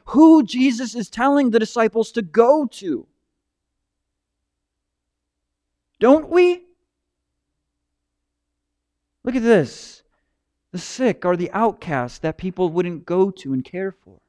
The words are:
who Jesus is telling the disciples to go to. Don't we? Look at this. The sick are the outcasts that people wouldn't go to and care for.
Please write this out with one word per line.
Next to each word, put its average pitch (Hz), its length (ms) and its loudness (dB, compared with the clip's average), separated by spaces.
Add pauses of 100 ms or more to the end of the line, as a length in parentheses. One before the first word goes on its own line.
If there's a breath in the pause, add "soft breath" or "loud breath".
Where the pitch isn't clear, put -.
who 320 360 6
Jesus 247 540 -2
is 226 160 -8
telling 269 400 0
the 226 80 2
disciples 220 540 -2
to 233 100 -4
go 240 420 2
to. 160 400 -8 (3000)
Don't 285 280 4
we? 359 360 2 (2500)
Look 147 120 -4
at 220 80 -2
this. 208 500 0 (800)
The 180 60 -10
sick - 440 -4
are 180 140 0
the 175 140 -6
outcasts 170 680 -4
that 156 180 -6
people 185 320 -4
wouldn't 175 360 -6
go 190 260 0
to 135 220 -10
and 131 100 -4
care 190 280 -10
for. - 380 -20